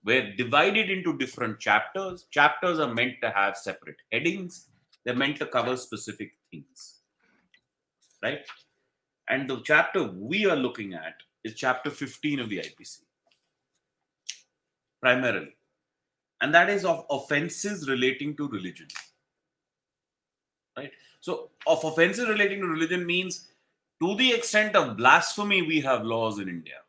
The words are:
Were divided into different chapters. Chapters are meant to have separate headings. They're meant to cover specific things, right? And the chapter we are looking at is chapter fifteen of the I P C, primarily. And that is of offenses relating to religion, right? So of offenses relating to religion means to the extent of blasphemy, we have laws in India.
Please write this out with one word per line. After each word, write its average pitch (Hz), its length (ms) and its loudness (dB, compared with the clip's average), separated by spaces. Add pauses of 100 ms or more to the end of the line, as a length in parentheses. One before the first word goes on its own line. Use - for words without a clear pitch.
Were 110 320 2
divided 180 520 2
into 175 300 -4
different 113 400 -6
chapters. 180 720 -2
Chapters 156 480 2
are 139 140 0
meant 123 300 0
to 113 80 -2
have 98 260 0
separate - 400 -10 (160)
headings. 170 560 -4 (360)
They're 117 120 -2
meant 139 220 0
to - 80 -4
cover 123 300 0
specific 101 560 -10 (180)
things, - 480 -20 (1200)
right? 139 180 -4 (880)
And 131 220 -2
the 120 120 -6
chapter 160 420 2
we 117 420 -4
are 175 80 4
looking 117 400 -4
at 80 200 -12 (280)
is 110 120 -10
chapter 131 360 -2
fifteen 143 480 -6
of 113 100 -6
the 92 120 -4
I 78 60 -8 (120)
P - 60 -20
C, - 180 -12 (2000)
primarily. 123 560 2 (840)
And 147 140 2
that 185 160 8
is 190 140 0
of 165 260 0
offenses 156 760 -2
relating 135 480 0
to 147 120 -6
religion, 90 380 -10 (1900)
right? 135 160 -14 (280)
So - 300 -8 (160)
of 156 180 4
offenses 185 440 4
relating 202 320 2
to 185 80 -2
religion 165 380 0
means 180 420 -4 (520)
to 185 140 2
the 247 180 4
extent 214 440 2
of 123 200 4
blasphemy, 175 680 4
we 156 180 0
have 127 240 2
laws 113 340 0
in 95 100 -6
India. 80 260 -10 (140)